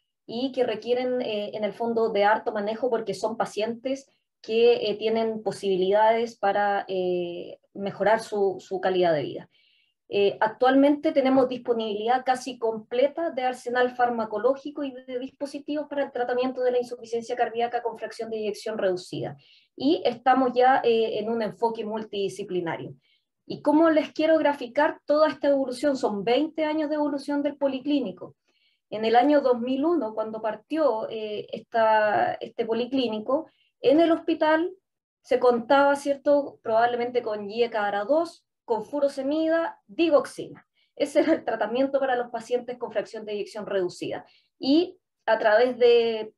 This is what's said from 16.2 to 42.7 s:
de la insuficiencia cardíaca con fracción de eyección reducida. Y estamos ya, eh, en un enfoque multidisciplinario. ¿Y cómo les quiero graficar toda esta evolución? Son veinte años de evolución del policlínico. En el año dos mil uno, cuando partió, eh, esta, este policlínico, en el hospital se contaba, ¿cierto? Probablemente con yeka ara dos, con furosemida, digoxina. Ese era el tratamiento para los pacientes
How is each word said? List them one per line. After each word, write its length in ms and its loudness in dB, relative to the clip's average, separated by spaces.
de 80 2
la 80 0
insuficiencia 580 -6
cardíaca 460 -2
con 160 -6
fracción 320 -10
de 80 -6
eyección 400 -6
reducida. 580 -4
Y 300 0
estamos 480 2
ya, 280 4
eh, 360 0
en 100 -4
un 140 -2
enfoque 420 -4
multidisciplinario. 1080 -6
¿Y 160 -12
cómo 280 6
les 220 2
quiero 260 4
graficar 640 0
toda 240 4
esta 200 -2
evolución? 480 0
Son 280 -4
veinte 400 0
años 240 -2
de 80 -2
evolución 460 -4
del 140 -4
policlínico. 800 -4
En 140 -6
el 120 2
año 260 6
dos 180 2
mil 240 -2
uno, 300 0
cuando 260 -6
partió, 720 -2
eh, 420 -8
esta, 880 2
este 240 -6
policlínico, 800 -2
en 180 6
el 120 6
hospital 600 2
se 160 2
contaba, 580 4
¿cierto? 640 0
Probablemente 600 0
con 260 -6
yeka 380 -2
ara 180 -2
dos, 420 0
con 200 -2
furosemida, 1000 -2
digoxina. 800 0
Ese 260 0
era 120 2
el 120 0
tratamiento 560 0
para 160 0
los 140 -6
pacientes 460 -6